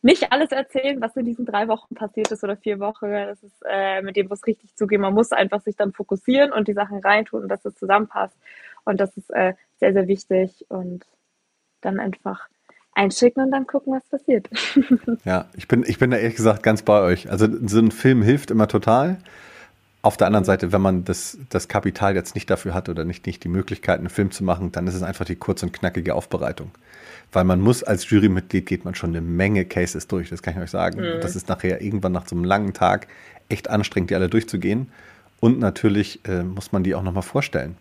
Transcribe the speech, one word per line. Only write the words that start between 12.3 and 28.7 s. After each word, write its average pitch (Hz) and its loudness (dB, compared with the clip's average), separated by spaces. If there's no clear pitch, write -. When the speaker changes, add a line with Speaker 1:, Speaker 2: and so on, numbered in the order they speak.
Speaker 1:
einschicken 240 2
und 269 0
dann 269 -2
gucken, 269 -2
was 262 -6
passiert. 262 -2
<laughs> - 0
Speaker 2:
Ja, 92 0
ich - -16
bin, 120 4
ich 104 -2
bin 127 4
da 123 2
ehrlich 113 0
gesagt 110 4
ganz 110 4
bei 104 6
euch. 90 2
Also 101 4
so 101 4
ein 113 6
Film 131 4
hilft 131 2
immer 110 4
total. 135 2
Auf - 2
der 95 4
anderen 104 4
Seite, 92 2
wenn 98 2
man 92 2
das, - -6
das - -4
Kapital 98 -2
jetzt 92 -4
nicht - -10
dafür 92 -2
hat 92 -4
oder 82 -6
nicht, 87 -8
nicht - -8
die 87 -8
Möglichkeit, 92 -2
einen 87 -8
Film 98 -2
zu - -8
machen, 90 -2
dann 87 -4
ist 90 -4
es 92 -4
einfach 95 -6
die 90 -8
kurz - -6
und 87 -6
knackige 87 -4
Aufbereitung. - -6
Weil 92 2
man 92 4
muss 117 4
als - -2
Jurymitglied, 95 2
geht - -4